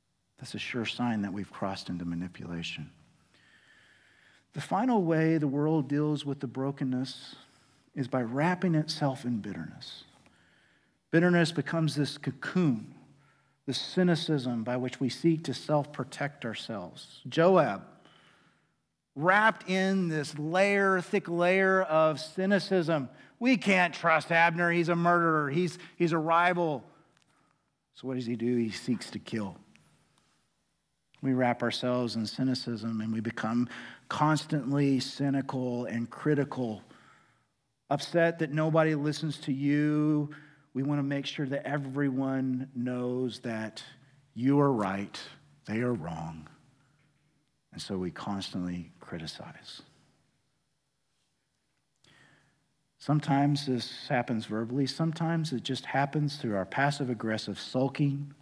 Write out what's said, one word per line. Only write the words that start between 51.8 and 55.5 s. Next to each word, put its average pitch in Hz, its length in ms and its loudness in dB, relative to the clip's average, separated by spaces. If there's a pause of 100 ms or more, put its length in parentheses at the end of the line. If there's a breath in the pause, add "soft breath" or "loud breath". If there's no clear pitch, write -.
Sometimes 143 680 2
this 123 420 -4
happens 120 380 -2
verbally. 117 400 -2
Sometimes 165 640 -2